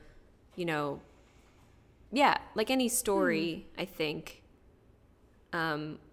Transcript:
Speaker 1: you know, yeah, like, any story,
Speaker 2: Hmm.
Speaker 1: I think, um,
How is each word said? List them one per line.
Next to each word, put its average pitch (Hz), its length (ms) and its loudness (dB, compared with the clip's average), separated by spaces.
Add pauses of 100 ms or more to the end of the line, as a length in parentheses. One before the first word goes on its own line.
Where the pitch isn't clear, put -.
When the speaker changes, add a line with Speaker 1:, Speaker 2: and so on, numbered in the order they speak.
(580)
Speaker 1:
you 180 80 -4
know, 147 340 -2 (1120)
yeah, 262 280 6 (160)
like, 220 140 0
any 262 200 2
story, 175 760 0 (100)
Speaker 2:
Hmm. - 60 -6
Speaker 1:
I 180 40 -4
think, - 580 -6 (1080)
um, 156 460 -4 (160)